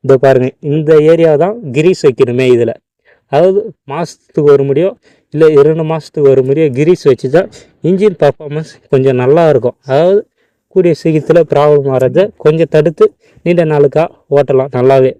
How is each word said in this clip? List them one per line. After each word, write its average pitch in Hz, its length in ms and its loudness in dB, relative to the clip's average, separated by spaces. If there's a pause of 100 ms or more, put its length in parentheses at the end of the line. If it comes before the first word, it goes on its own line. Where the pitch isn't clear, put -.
இதோ 135 100 4 (100)
பாருங்க, 131 240 2 (240)
இந்த 156 180 -2 (220)
ஏரியா 165 200 2 (120)
தான் 208 120 -4 (200)
கிரீஸ் 170 320 0
வைக்கணுமே 123 380 0 (100)
இதுல. 113 160 -2 (600)
அதாவது 190 280 0 (320)
மாசத்துக்கு 151 600 -4
ஒரு 139 140 2
முறையோ 160 220 -2 (440)
இல்ல 156 100 0 (160)
இரண்டு 160 300 0
மாசத்துக்கு 151 440 -2
ஒரு 131 120 0
முறையோ 147 220 -2 (100)
கிரீஸ் 165 320 0
வச்சுட்டா 139 320 -2 (460)
இன்ஜின் 190 340 0
பர்ஃபார்மன்ஸ் 151 480 -4 (220)
கொஞ்சம் 131 300 0
நல்லா 151 300 2
இருக்கும். 120 240 -2 (140)
அதாவது 180 300 0 (540)
கூடிய 175 260 0
சீக்கிரத்துல 165 400 0 (120)
ப்ராப்ளம் 143 420 0
வர்றதை 131 300 0 (200)
கொஞ்சம் 160 300 0
தடுத்து 160 320 2 (380)
நீண்ட 175 180 0 (100)
நாளுக்கா 147 320 0 (320)
ஓட்டலாம் 139 420 0
நல்லாவே. 131 420 2